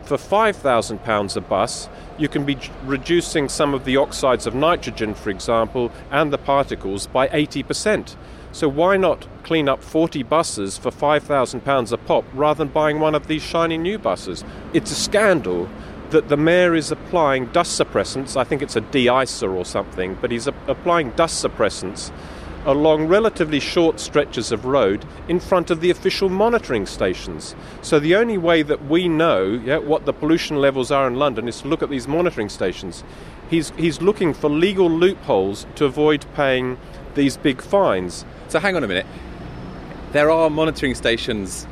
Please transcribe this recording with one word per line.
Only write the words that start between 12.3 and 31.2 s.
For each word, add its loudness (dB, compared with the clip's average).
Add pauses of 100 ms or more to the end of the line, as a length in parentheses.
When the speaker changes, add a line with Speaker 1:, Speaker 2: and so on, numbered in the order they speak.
Speaker 1:
rather 2
than -2
buying 2
one 2
of -2
these -2
shiny 0
new -2
buses? -4 (280)
It's 0
a -6
scandal 2 (420)
that 4
the 4
mayor 4
is -2
applying 2
dust 0
suppressants, -2
I 2
think -2
it's -4
a 2
de-icer 2
or -2
something, -4
but -2
he's -4
a-, -2 (140)
applying 0
dust 0
suppressants -2 (540)
along 4
relatively 2
short 2
stretches -2
of -4
road 2 (240)
in 2
front 0
of 0
the 4
official 0
monitoring 0
stations. -4 (260)
So 4
the 4
only 2
way 4
that 0
we 2
know, 2
yeah, 0
what 0
the 0
pollution 0
levels 2
are 4
in -2
London 0